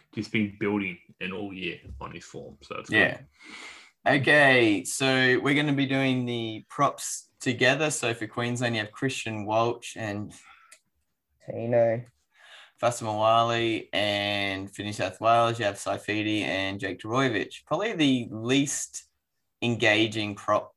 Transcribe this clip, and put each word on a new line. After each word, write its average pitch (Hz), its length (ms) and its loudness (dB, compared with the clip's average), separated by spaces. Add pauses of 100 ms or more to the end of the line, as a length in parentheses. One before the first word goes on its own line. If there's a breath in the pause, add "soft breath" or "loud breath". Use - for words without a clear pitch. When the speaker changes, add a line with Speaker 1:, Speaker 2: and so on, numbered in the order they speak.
(140 soft breath)
Speaker 1:
just 107 180 -6
been 104 280 0
building 101 380 -2 (220)
it 92 120 -8
all 98 220 -8
year 90 260 -8 (200)
on 80 120 -12
his 82 140 -16
form. 69 360 -16
So - 180 -12
it's - 100 -12
good. 110 80 2
Speaker 2:
Yeah. - 220 4 (960 loud breath)
Okay, 131 680 6
so 131 560 2
we're 139 160 2
gonna 147 180 2
be 139 120 0
doing 131 400 0
the 113 440 -6
props - 600 -4 (100)
together. 135 520 2
So 120 220 -2
for 107 140 -8
Queensland, 120 480 -2
you 110 60 -2
have 107 100 -8
Christian 110 540 -6
Walsh 113 500 0
and 104 380 -8 (1160 loud breath)
Tino 117 540 0 (800 loud breath)
Fasamawali, 117 1120 2
and 101 800 -2
for - 100 -10
New 104 100 -4
South 95 280 -4
Wales, 117 380 4
you 113 60 0
have 98 100 0
Saifiti 104 680 -2
and 95 380 -2
Jake 95 200 -6
Trbojevic. 117 680 -2
Probably 208 280 -4
the 135 380 2
least 131 760 -2 (560)
engaging 110 720 2
prop - 420 -2